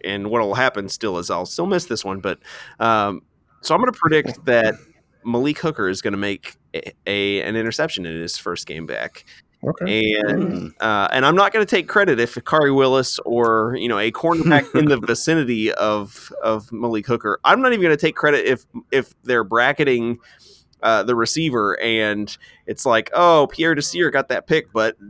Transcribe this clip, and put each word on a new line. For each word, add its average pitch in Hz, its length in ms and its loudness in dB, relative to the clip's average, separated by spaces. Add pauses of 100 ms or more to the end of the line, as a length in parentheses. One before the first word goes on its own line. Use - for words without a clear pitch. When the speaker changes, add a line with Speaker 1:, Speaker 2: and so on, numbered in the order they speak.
Speaker 1:
and 101 260 -6
what'll 107 260 -2
happen 110 340 0
still 95 280 -4
is 87 120 -8
I'll 90 160 -4
still 165 200 -4
miss 180 200 0
this - 180 -6
one, 98 160 -6
but, 95 200 -6 (420)
um, 107 400 2 (400)
so - 120 -2
I'm 170 60 2
gonna 247 140 0
predict 151 520 0
<laughs> - 20 -
that 113 280 2 (480)
Malik 127 360 -2
Hooker 143 280 -2
is 95 140 -2
gonna 101 160 -4
make 101 400 -6 (180)
a, - 160 -10 (140)
a, 101 380 0
an 104 120 -4
interception 113 500 -4
in 82 140 -8
his 82 180 -8
first 87 300 -8
game 80 180 -10
back. 60 380 -8 (440)
Speaker 2:
Okay. 110 520 0
Speaker 1:
And, 104 340 -2
Speaker 3:
Mm. 87 260 -8
Speaker 1:
uh, 104 320 0
and 131 140 2
I'm 156 100 4
not 196 160 4
gonna 214 140 2
take 185 220 0
credit 185 320 2
if 117 160 0
Khari 143 380 2
Willis 131 520 4
or, 117 520 2
you 107 120 -4
know, 107 80 0
a 110 140 0
cornerback 160 680 2
in 156 80 4
the 143 120 4
Speaker 3:
<laughs> 107 80 -8
Speaker 1:
vicinity 120 680 0
of, 104 580 -4 (120)
of 110 280 -2
Malik 113 360 -4
Hooker. 117 360 -2
I'm 190 180 4
not 262 120 2
even 214 80 0
gonna 160 160 4
take 160 180 -2
credit 143 300 2
if, 123 200 0 (260)
if 127 320 -2
they're 120 200 0
bracketing, 120 760 0 (640)
uh, 110 180 4
the 120 140 0
receiver 117 680 0
and 107 560 -2 (300)
it's - 180 -8
like, 113 260 2
"Oh, 165 400 4
Pierre 165 220 0
Desir 156 380 -2
got 135 160 0
that 117 180 -4
pick, 156 260 0
but 110 240 0 (140)